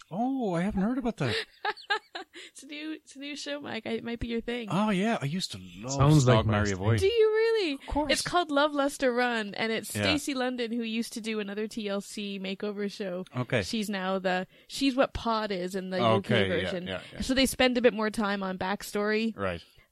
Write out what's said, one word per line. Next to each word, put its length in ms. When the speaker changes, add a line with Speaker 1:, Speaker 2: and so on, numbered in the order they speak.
Speaker 1:
Oh, 440
I 80
haven't 220
heard 140
about 200
that. 240
Speaker 2:
<laughs> 40
It's 120
a 40
new, 260
it's 220
a 40
new 160
show, 260
Mike. 240
I, 60
it 120
might 160
be 80
your 140
thing. 300
Speaker 1:
Oh, 180
yeah. 320
I 40
used 260
to 80
love 120
Speaker 3:
Sounds 320
Speaker 1:
Snog, 120
Speaker 3:
like 100
Speaker 1:
Marry, 180
Speaker 3:
my 40
Speaker 2:
Do 40
Speaker 1:
Avoid. 280
Speaker 2:
you 340
really? 380
Speaker 1:
Of 140
course. 240
Speaker 2:
It's 100
called 280
Love, 240
Lust, 300
or 100
Run, 420
and 160
it's 240
Speaker 1:
Yeah. 80
Speaker 2:
Stacey 300
London, 380
who 120
used 300
to 80
do 180
another 280
T 200
L 140
C 380
makeover 520
show. 340
Speaker 1:
Okay. 240
Speaker 2:
She's 280
now 300
the, 280
she's 280
what 180
Pod 380
is 240
in 160
the 80
Speaker 1:
Okay, 160
Speaker 2:
U 60
K 200
Speaker 1:
yeah, 60
Speaker 2:
version. 240
Speaker 1:
yeah, 120
yeah. 80
Speaker 2:
So 140
they 100
spend 320
a 40
bit 120
more 160
time 340
on 140
backstory. 800
Speaker 1:
Right. 240